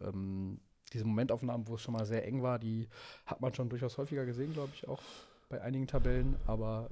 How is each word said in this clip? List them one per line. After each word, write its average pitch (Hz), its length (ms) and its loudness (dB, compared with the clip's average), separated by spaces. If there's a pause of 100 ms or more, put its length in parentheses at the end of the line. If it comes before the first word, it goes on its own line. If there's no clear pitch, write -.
ähm, 95 580 -2 (320)
diese 110 140 -2
Momentaufnahmen, 117 640 2
wo 117 80 -4
es 110 60 -6
schon 120 120 -4
mal 110 140 0
sehr 110 180 0
eng 127 160 -2
war, 123 160 2
die 113 300 -2 (400)
hat - 120 -6
man 127 140 0
schon 123 160 -2
durchaus 120 300 -2
häufiger 143 260 -2
gesehen, 127 280 -2
glaub 143 200 -4
ich, - 140 -10
auch 127 140 -4 (460)
bei - 140 -6
einigen 131 240 -2
Tabellen. 131 500 6 (120)
Aber, 110 440 2